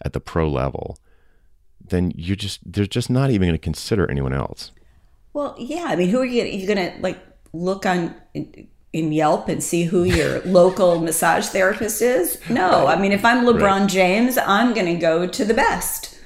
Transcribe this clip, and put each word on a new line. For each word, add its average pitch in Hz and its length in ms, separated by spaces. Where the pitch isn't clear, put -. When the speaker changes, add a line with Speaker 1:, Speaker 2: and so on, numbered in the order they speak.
Speaker 1:
at - 100
the - 60
pro 80 300
level, 67 480
then 90 360
you're 87 200
just, - 300
they're 101 200
just 120 240
not 131 200
even 98 180
gonna 82 100
consider 82 520
anyone 67 240
else. - 380
Speaker 2:
Well, 285 260
yeah. 294 280
I 208 80
mean, 180 140
who 247 100
are 262 60
you 240 180
gonna, - 120
you 190 120
gonna, 196 320
like, 185 200
look 185 320
on 180 300
in, - 340
in 160 200
Yelp 156 380
and 160 140
see 170 200
who 175 200
your 156 380
Speaker 1:
<laughs> - 40
Speaker 2:
local 180 540
massage 165 480
therapist 208 540
is? 262 380
No. 277 360
Speaker 1:
Right. 156 120
Speaker 2:
I 190 40
mean, 196 100
if 202 140
I'm 247 200
LeBron 202 360
Speaker 1:
Right. 196 80
Speaker 2:
James, 190 480
I'm 226 360
gonna 175 240
go 165 300
to 214 180
the 220 80
best. - 720